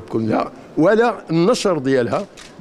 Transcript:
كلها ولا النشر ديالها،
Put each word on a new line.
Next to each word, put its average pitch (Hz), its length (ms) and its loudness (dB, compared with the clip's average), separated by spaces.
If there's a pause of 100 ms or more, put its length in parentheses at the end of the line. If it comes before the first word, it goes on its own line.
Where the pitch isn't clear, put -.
كلها 113 440 -4 (260)
ولا 214 360 4 (160)
النشر 175 480 0
ديالها، 135 480 -2 (340)